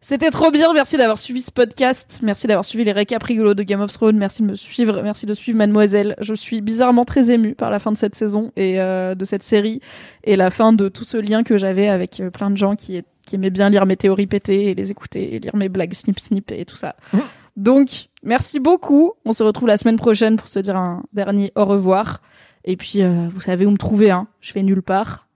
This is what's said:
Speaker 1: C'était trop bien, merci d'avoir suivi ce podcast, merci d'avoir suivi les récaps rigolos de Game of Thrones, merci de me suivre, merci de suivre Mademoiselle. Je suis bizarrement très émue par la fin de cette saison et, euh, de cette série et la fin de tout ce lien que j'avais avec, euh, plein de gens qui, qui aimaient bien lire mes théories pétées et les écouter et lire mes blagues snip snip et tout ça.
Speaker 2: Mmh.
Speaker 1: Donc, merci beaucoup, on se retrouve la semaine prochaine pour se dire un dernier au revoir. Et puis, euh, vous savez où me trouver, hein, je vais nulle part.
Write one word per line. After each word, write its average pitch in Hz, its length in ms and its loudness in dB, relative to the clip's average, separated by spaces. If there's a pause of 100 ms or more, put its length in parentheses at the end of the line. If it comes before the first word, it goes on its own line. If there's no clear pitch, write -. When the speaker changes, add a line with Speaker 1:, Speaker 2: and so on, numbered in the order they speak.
Speaker 1:
C'était 285 280 0
trop 320 220 2
bien, 320 200 4
merci 302 240 2
d'avoir 226 220 4
suivi 254 240 -8
ce - 80 -12
podcast, 254 720 -2
merci 208 240 -2
d'avoir 202 180 2
suivi 226 200 -4
les 208 80 0
récaps 208 340 -2
rigolos 220 280 2
de 202 100 -4
Game 196 160 -2
of 202 120 -4
Thrones, 220 240 2
merci 196 260 -2
de 208 40 0
me 202 80 -4
suivre, 214 480 -2
merci 208 240 -6
de 208 80 -4
suivre 220 240 -4
Mademoiselle. 208 640 2
Je 208 120 -6
suis 220 280 -6
bizarrement 240 440 2
très 247 280 2
émue 226 240 2
par 226 140 -4
la 202 100 -2
fin 220 100 -4
de 214 60 -2
cette 208 180 -4
saison 214 400 -4
et, 190 260 -2
euh, 185 360 -2
de 185 80 -6
cette 196 180 -6
série 220 380 0 (420)
et 208 140 2
la 185 140 4
fin 226 220 4
de 202 160 2
tout 196 140 -12
ce 233 140 -8
lien 214 260 0
que 226 160 2
j'avais 190 300 0
avec, 185 320 -2
euh, 185 100 -6
plein 202 200 -4
de 196 60 0
gens 202 200 0
qui, 185 260 -10 (240)
qui - 80 -10
aimaient 190 160 -2
bien 196 180 2
lire 202 160 4
mes 190 120 2
théories 196 320 0
pétées 202 420 0
et 185 60 -2
les 196 160 -6
écouter - 420 -10
et 110 60 -8
lire - 160 -6
mes 196 120 0
blagues 185 260 -4
snip - 260 -4
snip - 320 -6
et 165 140 -8
tout - 100 -20
ça. - 180 -10 (180)
Speaker 2:
Mmh. 190 60 2 (380)
Speaker 1:
Donc, 254 320 4 (340)
merci 254 380 -2
beaucoup, 320 540 2 (100)
on 220 80 -2
se 220 100 -2
retrouve 214 240 0
la 208 100 4
semaine 226 200 2
prochaine 220 400 2
pour 208 100 -4
se - 140 -6
dire 190 160 -4
un 180 260 -4 (120)
dernier 202 420 -2
au 208 80 2
revoir. 196 580 0 (420)
Et 185 120 -4
puis, - 260 -2
euh, 175 320 2
vous 190 60 -10
savez 185 260 0
où 208 60 4
me 202 40 2
trouver, 208 360 2
hein, 185 160 -2 (120)
je - 120 -20
vais 196 100 -4
nulle 190 200 2
part. 196 540 -4